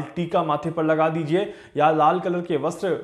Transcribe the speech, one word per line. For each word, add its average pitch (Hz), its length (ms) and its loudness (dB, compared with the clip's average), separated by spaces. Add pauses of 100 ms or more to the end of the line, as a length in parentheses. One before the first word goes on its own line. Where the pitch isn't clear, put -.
(140)
टीका 175 280 0
माथे 156 280 -2
पर 160 140 -2
लगा 160 240 2
दीजिए 165 440 -2 (240)
या 147 140 4
लाल 156 300 4
कलर 175 220 -2
के 175 140 -2
वस्त्र 160 360 -2 (120)